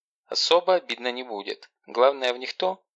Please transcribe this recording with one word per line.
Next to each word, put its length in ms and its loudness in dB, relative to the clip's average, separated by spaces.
Особо 500 2
обидно 380 -4
не 100 -8
будет. 460 -10
Главное 460 2
в 40 -6
них 200 -10
то, 260 -4